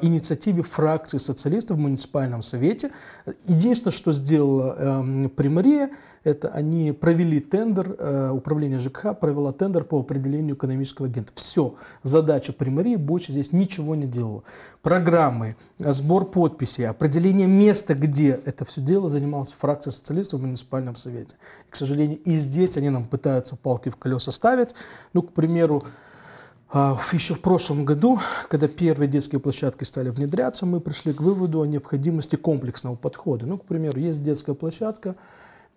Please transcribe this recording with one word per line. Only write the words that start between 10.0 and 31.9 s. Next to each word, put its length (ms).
экономического 520
агента. 280
Все, 400
задача 500
примарии 420
больше 360
здесь 200
ничего 440
не 120
делала. 360
Программы, 760
э, 160
сбор 380
подписей, 560
определение 600
места, 460
где 380
это 200
все 160
дело, 260
занималась 460
фракция 380
социалистов 480
в 40
муниципальном 520
совете. 400
И, 40
к 40
сожалению, 500
и 120
здесь 400
они 120
нам 160
пытаются 500
палки 340
в 60
колеса 360
ставить. 380
Ну, 80
к 100
примеру, 520
а, 260
в, 180
еще 220
в 40
прошлом 460
году, 340
когда 180
первые 400
детские 320
площадки 440
стали 260
внедряться, 560
мы 140
пришли 340
к 80
выводу 400
о 60
необходимости 680